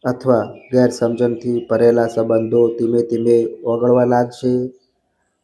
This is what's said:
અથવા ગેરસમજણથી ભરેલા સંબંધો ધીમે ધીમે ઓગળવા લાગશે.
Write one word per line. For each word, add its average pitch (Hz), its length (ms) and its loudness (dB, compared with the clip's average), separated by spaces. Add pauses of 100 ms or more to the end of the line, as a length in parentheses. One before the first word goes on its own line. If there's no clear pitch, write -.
અથવા 123 380 0 (300)
ગેરસમજણથી 120 1000 0
ભરેલા 117 360 2
સંબંધો 113 640 0
ધીમે 117 340 -2
ધીમે 117 600 0
ઓગળવા 123 400 2
લાગશે. 123 680 -2 (680)